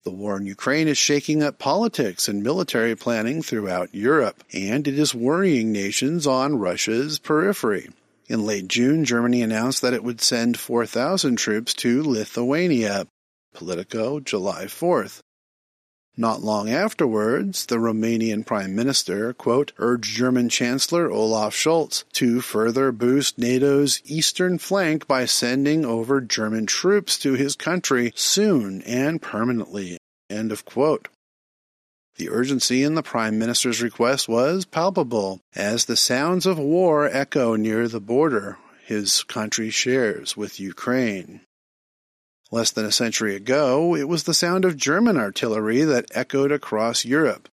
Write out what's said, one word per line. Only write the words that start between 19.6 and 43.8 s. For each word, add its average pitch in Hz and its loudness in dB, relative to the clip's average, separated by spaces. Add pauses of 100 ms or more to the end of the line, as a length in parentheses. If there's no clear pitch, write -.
"urged 113 0
German 123 2
Chancellor 135 0
Olaf 110 0
Scholz 160 0 (100)
to 120 2
further 117 2
boost 123 2
nato's 135 2
eastern 170 0
flank 165 0
by 127 2
sending 139 2
over 117 0
German 110 -2
troops 196 0
to 139 0
his 139 0
country 131 0
soon 123 2
and 139 -2
permanently," 104 -4 (320)
end 107 -4
of 104 -8
quote. 139 0 (1080)
The 85 -8
urgency 127 0
in 151 2
the 156 -2
Prime 110 -2
Minister's 117 0
request 120 0
was 139 2
palpable, 120 0 (140)
as 107 0
the 117 -2
sounds 160 2
of 185 2
war 151 2
echo 127 2
near 110 0
the 113 -6
border 113 0 (260)
his 104 0
country 110 -4
shares 123 0
with 104 -10
Ukraine. 98 -4 (1080)
Less 113 0
than 110 -4
a 104 -2
century 110 0
ago, 139 2